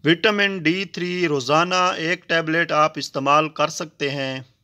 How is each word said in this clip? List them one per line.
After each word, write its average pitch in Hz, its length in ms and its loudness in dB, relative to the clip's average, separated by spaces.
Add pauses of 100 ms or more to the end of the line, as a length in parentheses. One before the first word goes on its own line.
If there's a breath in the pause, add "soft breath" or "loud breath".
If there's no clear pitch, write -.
विटामिन 196 580 2
डी 175 220 0 (100)
थ्री 180 320 -2
रोज़ाना 151 520 2 (240)
एक 175 260 -4
टैबलेट 165 460 0
आप 156 240 2
इस्तेमाल 143 560 2
कर 151 180 0
सकते 151 380 -6
हैं। 131 340 -6 (180)